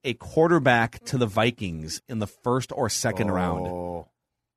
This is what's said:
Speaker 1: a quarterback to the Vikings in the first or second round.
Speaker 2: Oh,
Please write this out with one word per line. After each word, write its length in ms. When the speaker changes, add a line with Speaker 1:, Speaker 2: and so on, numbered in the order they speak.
Speaker 1:
a 100
quarterback 920
to 120
the 80
Vikings 840
in 100
the 80
first 480
or 140
second 420
round. 360
Speaker 2:
Oh, 420